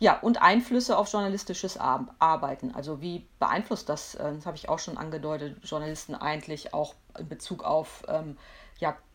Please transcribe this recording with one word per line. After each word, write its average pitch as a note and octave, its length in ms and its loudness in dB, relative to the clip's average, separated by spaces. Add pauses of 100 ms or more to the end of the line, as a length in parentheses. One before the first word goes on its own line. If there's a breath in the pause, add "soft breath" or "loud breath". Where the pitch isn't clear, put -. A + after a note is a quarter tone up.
Ja, F#3+ 180 8
und A#3 240 4
Einflüsse A#3+ 560 6
auf G#3 120 2
journalistisches G3 680 -2
Ar-, C3 300 0 (100)
Arbeiten. C#3+ 560 2
Also D3 260 -6
wie F3 240 -6 (140)
beeinflusst - 500 0
das, - 280 -4
äh, D3 180 -4
das D3+ 100 -10
habe E3 120 -8
ich - 120 -10
auch D#3+ 120 0
schon D#3+ 180 -8
angedeutet, D3+ 640 -6
Journalisten D3+ 540 -8
eigentlich D3+ 580 -6
auch D3+ 200 -2 (220)
in D#3+ 120 -10
Bezug - 340 -10
auf, D#3 460 0
ähm, D#3 280 -2 (440 loud breath)
ja, D3+ 160 -2 (180)